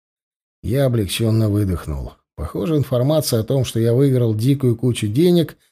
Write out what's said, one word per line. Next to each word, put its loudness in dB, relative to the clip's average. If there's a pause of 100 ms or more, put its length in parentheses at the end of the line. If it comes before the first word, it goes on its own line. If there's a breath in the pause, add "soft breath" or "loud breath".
(640)
Я 0
облегчённо 0
выдохнул. -2 (200)
Похоже, -4
информация 0
о -4
том, -2
что -6
я 2
выиграл 2
дикую 0
кучу -2
денег, 2 (140)